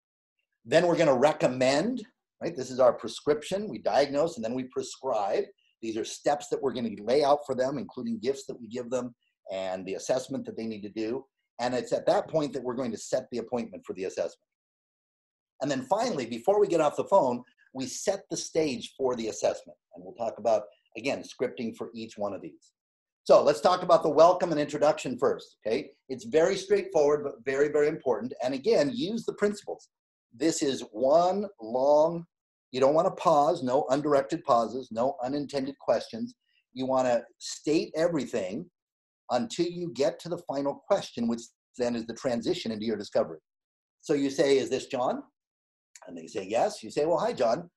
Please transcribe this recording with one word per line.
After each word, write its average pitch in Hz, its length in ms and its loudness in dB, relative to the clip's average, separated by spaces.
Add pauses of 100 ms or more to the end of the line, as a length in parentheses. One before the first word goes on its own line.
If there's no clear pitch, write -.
(640)
Then 160 240 4
we're 170 80 4
gonna 151 180 4
recommend, 143 920 2 (360)
right? 135 140 -6
This 127 160 -8
is 127 80 -2
our 123 140 8
prescription. 151 760 -4
We 120 120 -10
diagnose 139 580 0
and 113 80 -6
then 113 80 -4
we 127 120 -4
prescribe. 127 760 -4 (380)
These 113 160 -6
are 110 80 -4
steps - 440 -2
that 147 120 -2
we're 131 120 -2
gonna 113 280 -4
lay 131 240 2
out 143 200 4
for 131 100 -4
them, 131 220 -2
including 113 420 -8
gifts 131 260 -4
that 123 140 -12
we 117 80 -16
give 120 220 -10
them 123 240 -4 (380)
and 95 340 -6
the 95 100 -4
assessment 127 500 -4
that 107 100 -12
they 113 120 -8
need 104 160 -8
to 104 60 -12
do. 110 360 -6 (340)
And 123 140 -2
it's 123 200 -2
at 131 140 -2
that 180 220 2
point 147 240 0
that 131 100 -6
we're 123 120 -4
going 123 160 -4
to 101 60 -8
set - 340 -4
the 123 60 -6
appointment 113 480 -6
for - 80 -8
the 92 100 -8
assessment. - 460 -6 (1120)
And 139 100 -2
then 131 120 -2
finally, 196 420 0
before 120 340 0
we 202 80 4
get 165 140 2
off 147 160 2
the 135 80 -2
phone, 127 380 4 (300)
we 131 120 -8
set - 440 -4
the 165 60 -4
stage 151 600 -4
for 127 180 0
the 113 140 -4
assessment. - 480 -4 (160)
And 90 100 -20
we'll 92 120 -18
talk 113 220 -6
about, 107 260 0 (340)
again, 110 260 -4
scripting 120 540 -6
for 113 180 -10
each 110 220 -14
one 101 160 -4
of 90 80 -12
these. - 320 -20 (500)
So 160 180 8
let's 135 200 2
talk 180 220 2
about 170 200 6
the 165 60 2
welcome 170 420 6
and 151 80 0
introduction 147 580 0
first, - 380 -2 (100)
okay? 113 260 -2 (180)
It's 131 160 -10
very 165 320 2
straightforward, 151 680 2
but 139 120 -6 (100)
very, 139 240 2
very 147 180 4
important. 127 460 -2 (100)
And 127 100 -2
again, 147 400 2
use 185 300 -4
the - 120 -4
principles. - 520 -4 (480)
This 156 260 0
is 127 300 -2
one 170 560 4 (140)
long, 147 640 2 (460)
you 127 100 -4
don't 135 120 6
wanna 175 180 2
pause, 156 520 2
no 127 280 2
undirected 147 520 2
pauses, 120 480 2
no 120 320 -2
unintended 139 560 -6
questions. 120 560 -2 (380)
You 127 120 -6
wanna 127 380 2 (160)
state - 560 -4
everything 139 720 -2 (640)
until 120 340 0
you 175 300 -6
get 139 240 0
to 170 100 -12
the 165 80 -4 (100)
final 139 400 -4
question, - 400 0
which 117 140 -2 (380)
then 120 160 0
is 113 100 -4
the 117 80 -8
transition 120 580 -2
into 107 140 -6
your 113 100 0
discovery. 101 440 -2 (600)
So - 120 -2
you 139 160 0
say, 139 300 4
"Is 117 100 0
this 127 160 -2
John?" 147 380 -2 (840)
And 87 100 -16
they 82 120 -14
say, 98 200 -8
"Yes." 113 360 -2
You 107 80 -12
say, 147 160 0
"Well, 170 100 2
hi, 214 160 -2
John. 143 440 0